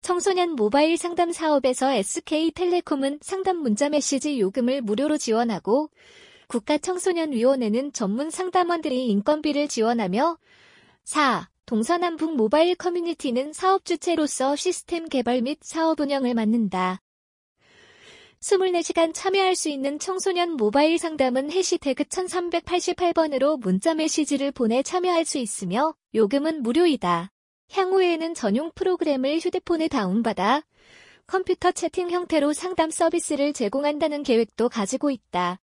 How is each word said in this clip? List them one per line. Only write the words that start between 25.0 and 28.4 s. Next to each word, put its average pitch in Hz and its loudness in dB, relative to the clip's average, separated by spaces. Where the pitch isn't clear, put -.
수 - -4
있으며 233 -2
요금은 277 2
무료이다. 226 2
향후에는 359 2
전용 247 0